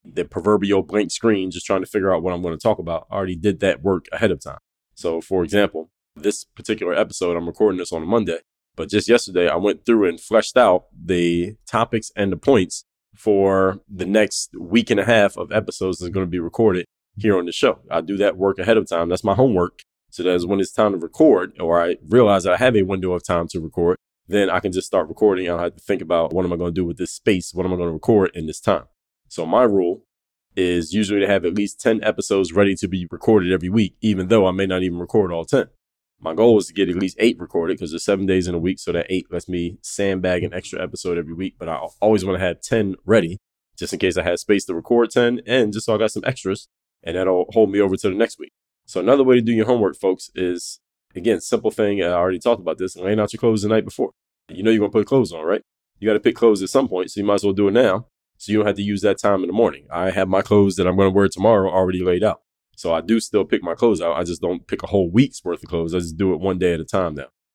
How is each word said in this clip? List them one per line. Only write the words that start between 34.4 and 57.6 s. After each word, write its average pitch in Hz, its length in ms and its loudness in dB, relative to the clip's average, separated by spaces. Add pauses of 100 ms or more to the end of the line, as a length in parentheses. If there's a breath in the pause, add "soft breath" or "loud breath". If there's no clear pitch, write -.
I 92 40 2
may 95 140 -2
not 92 180 -2
even 87 160 -4
record 90 320 0
all 82 140 -6
ten. 127 220 -2 (540)
My 80 120 -8
goal 113 240 6
is 92 100 0
to 82 60 -20
get 90 160 0
at 87 60 -2
least 95 240 -4
eight 117 200 2
recorded 85 380 -4
'cause 78 140 -10
there's 82 120 -8
seven 98 220 0
days 92 220 0
in 87 80 -4
a 85 40 -4
week. 90 200 -4
So 92 120 -8
that 85 180 -4
eight 92 220 -4
lets 87 160 -8
me 87 340 -6
sandbag 92 640 -4
an 82 100 -8
extra - 280 -10
episode 90 360 -6
every 82 160 -8
week, 92 260 -8
but 82 100 -10
I 80 60 -4 (260)
always 104 240 4
wanna 92 140 -2
have 90 220 -4
ten 101 340 -2 (100)
ready 95 320 2 (400)
just - 160 -10
in 90 60 -4
case 92 180 0
I 82 60 0
had 87 160 -2
space 104 260 0
to 90 100 -6
record 117 360 0
ten 120 340 0
and 113 260 0
just 110 140 -8
so 113 80 0
I 104 40 2
got 107 140 0
some 101 140 -8
extras, 101 420 -4 (360)
and 85 120 -6
that'll 92 360 0
hold 107 200 4
me 101 80 0
over 95 160 2
to 98 140 -2
the 95 60 -4
next 113 240 -2
week. 73 120 -18 (340)
So - 140 -8
another 131 240 4
way 131 120 4
to 123 60 4
do 113 120 0
your 110 140 0
homework, 110 300 0
folks, - 360 -4
is, 90 460 -6 (360)
again, 92 260 0
simple 113 280 -2
thing. 101 320 -2
I 85 60 0
already 90 320 0
talked 117 200 0
about 82 200 -6
this, 92 180 -6
laying 101 220 -2
out 104 120 -2
your 110 60 -12
clothes 110 240 0
the 104 80 -2
night 110 160 0
before. - 260 -6 (380)
You 92 140 -12
know 113 80 4
you're 110 80 4
gonna 104 120 0
put 104 140 2
clothes 123 260 2
on, 80 140 -10
right? 92 160 0 (380)
You 104 80 -4
gotta 107 120 2
pick - 160 2
clothes 107 280 4
at 92 60 -6
some 131 180 2
point, 92 240 -4
so 104 100 -6
you 101 40 -2
might 101 100 4
as 98 80 -2
well 101 100 2
do 101 140 2